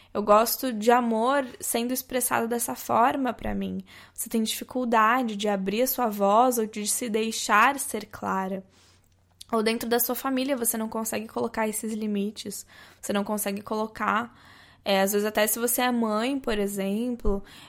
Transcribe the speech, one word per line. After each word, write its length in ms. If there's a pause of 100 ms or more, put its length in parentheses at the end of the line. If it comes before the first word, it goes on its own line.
(140)
Eu 100
gosto 480
de 200
amor 540 (140)
sendo 320
expressado 560
dessa 280
forma 580
pra 220
mim." 280 (300)
Você 160
tem 140
dificuldade 920
de 140
abrir 320
a 60
sua 200
voz 500
ou 80
de 220
se 220
deixar 720
ser 260
clara. 580 (880)
Ou 100
dentro 260
da 120
sua 160
família, 420
você 200
não 120
consegue 380
colocar 400
esses 260
limites. 720 (340)
Você 140
não 100
consegue 380
colocar, 720 (480)
é, 180
às 120
vezes 120
até 200
se 140
você 220
é 100
mãe, 480
por 180
exemplo, 840 (260)